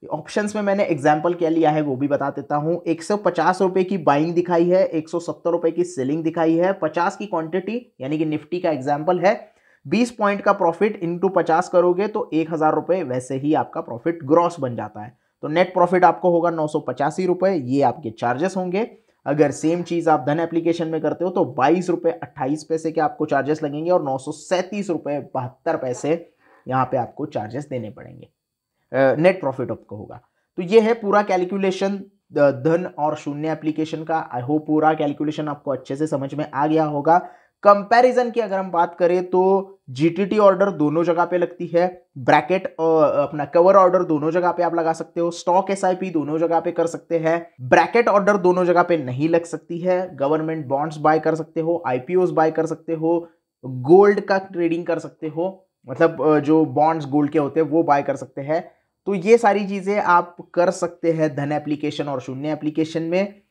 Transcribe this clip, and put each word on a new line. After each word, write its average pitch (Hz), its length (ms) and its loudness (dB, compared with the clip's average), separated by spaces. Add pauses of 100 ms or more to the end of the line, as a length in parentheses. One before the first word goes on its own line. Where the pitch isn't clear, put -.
(100)
ऑप्शंस 208 460 -4
में 214 60 -2
मैंने 202 220 2
एग्जांपल 156 500 2
क्या 170 140 -2
लिया 160 220 2
है 156 120 0
वो 143 140 -2
भी 139 120 -2
बता 139 220 0
देता 147 260 -6
हूँ। 160 300 -2
एक 165 160 -2
सौ 208 140 -2
पचास 185 460 0
रुपए 185 220 2
की 190 140 -4
बाइंग 151 360 2
दिखाई 175 340 2
है, 185 180 4
एक 160 220 -4
सौ 175 100 -6
सत्तर 170 320 -6
रुपए 165 200 0
की 170 140 -2
सेलिंग 147 400 -4
दिखाई 160 300 0
है, 175 180 2
पचास 175 440 -2
की 208 100 -10
क्वांटिटी 185 760 -6
यानी 143 180 -4
कि 160 60 0
निफ्टी 156 360 -6
का 180 100 0
एग्जांपल 147 500 -2
है, 196 140 4 (520)
बीस 220 240 0
पॉइंट 202 300 -2
का 202 180 2
profit 185 320 2 (140)
into 175 320 0
पचास 165 320 2
करोगे 180 400 2
तो 214 260 -6
एक 156 180 0
हजार 156 220 2
रुपए 175 280 -2
वैसे 127 340 -6
ही 147 180 0
आपका 139 260 -4
प्रॉफिट 165 440 -6
ग्रॉस 170 360 2
बन 123 160 -6
जाता 110 240 -10
है। 113 180 -16 (240)
तो 143 60 -8
नेट 180 260 0
प्रॉफिट 180 300 2
आपको 175 260 4
होगा 170 200 2
नौ 160 160 -4
सौ 151 140 -4
पचासी 151 460 -4
रुपए, 180 240 0
ये 139 320 0
आपके 117 280 -2
चार्जेस 131 460 -4
होंगे। 185 400 -4 (300)
अगर 147 240 2
सेम 165 320 -2
चीज़ 170 280 -2
आप 151 160 2
धन 147 140 0
एप्लीकेशन 170 480 -2
में 160 120 -4
करते 151 240 -4
हो 185 60 -2
तो 185 140 0
बाईस 151 460 0
रुपए 170 200 0
अट्ठाईस 151 540 -6
पैसे 160 280 -6
के 160 80 -2
आपको 151 260 -2
चार्जेस 147 360 -2
लगेंगे 151 280 -4
और 180 140 2
नौ 135 140 -4
सौ 147 140 -10
सैंतीस 185 580 -6
रुपए 143 440 -6
बहत्तर 131 420 -6
पैसे 139 560 -4 (360)
यहाँ 131 160 0
पे 127 120 -4
आपको 131 300 -6
चार्जेस 123 440 -8
देने 117 200 -8
पड़ेंगे, - 380 -20 (640)
अ, 131 240 4
नेट 180 240 4
प्रॉफिट 123 300 -6
आपको 104 260 -12
होगा। - 240 -18 (360)
तो 185 60 -8
ये 190 180 6
है 220 140 2
पूरा 208 280 0
कैलकुलेशन, 196 760 -2 (420)
अ, 143 120 6
धन 160 480 -2
और 151 180 -2
शून्य 151 360 -6
एप्लीकेशन 156 520 -6
का। 160 260 -4
I 123 80 -6
hope 147 280 -2
पूरा 156 280 4
कैलकुलेशन 151 540 -4
आपको 143 220 -8
अच्छे 131 260 -6
से 156 100 -2
समझ 139 280 -4
में 143 200 -6
आ 139 120 -2
गया 156 180 2
होगा। 151 340 2 (440)
कंपैरिजन 233 680 4
की 226 100 -4
अगर 196 180 -2
हम 190 120 -6
बात 170 240 0
करें 180 360 0
तो 190 480 2 (120)
जीटीटी 170 480 0
ऑर्डर 196 320 6
दोनों 151 340 0
जगह 170 200 2
पे 175 140 -2
लगती 175 280 -4
है, 170 400 -2 (120)
ब्रैकेट, 151 480 2
अ, - 160 -6 (400)
अपना 143 220 -4
कवर 175 320 6
ऑर्डर 185 260 6
दोनों 156 280 0
जगह 175 220 0
पे 175 100 -2
आप 165 120 0
लगा 165 180 0
सकते 165 280 -6
हो, 170 100 0
स्टॉक 185 400 0
एसआईपी 185 400 -2
दोनों 156 280 -2
जगह 165 220 0
पे 170 120 -4
कर 165 140 -2
सकते 165 320 -6
हैं, 165 320 -2 (100)
ब्रैकेट 170 480 2
ऑर्डर 202 280 4
दोनों 180 280 2
जगह 175 180 4
पे 175 140 2
नहीं 135 320 -2
लग 165 160 2
सकती 170 340 -10
है, 180 380 -2
गवर्नमेंट 156 500 -2
बॉन्ड्स 147 300 -4
बाय 156 220 2
कर 160 160 0
सकते 160 260 -6
हो, 170 260 -2
आईपीओज 180 440 0
बाय 160 200 2
कर 160 160 -2
सकते 160 280 -6
हो, 165 340 -2 (360)
गोल्ड 170 560 6
का 196 180 0
ट्रेडिंग 170 480 -4
कर 170 120 -2
सकते 165 300 -10
हो, 175 380 -6 (220)
मतलब, 151 340 2
अ, 151 160 4
जो 156 260 4
बॉन्ड्स 147 420 0
गोल्ड 143 240 0
के 160 80 0
होते 143 220 0
हैं 156 80 0
वो 160 140 2
बाय 143 200 2
कर 135 140 -4
सकते 131 240 -12
हैं। 156 300 -4 (360)
तो 196 80 -2
ये 202 240 4
सारी 208 280 2
चीज़ें 196 340 -2
आप 175 360 2 (180)
कर 180 160 2
सकते 170 420 -2
हैं 156 240 0
धन 143 160 -4
एप्लीकेशन 147 520 -4
और 139 160 -6
शून्य 135 320 -8
एप्लीकेशन 156 500 -4
में। 180 380 -4 (100)